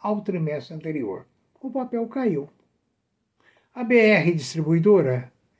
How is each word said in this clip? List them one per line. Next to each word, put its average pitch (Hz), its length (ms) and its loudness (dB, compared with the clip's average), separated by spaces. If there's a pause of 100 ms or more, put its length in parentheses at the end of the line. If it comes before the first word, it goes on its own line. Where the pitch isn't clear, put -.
ao 208 200 -4
trimestre 160 560 -4
anterior. 147 500 -8 (340)
O 269 80 -10
papel 240 380 -6
caiu. 208 420 -4 (1300)
A 247 80 -10
B 240 160 4
R 196 340 4
Distribuidora 160 1000 0 (280)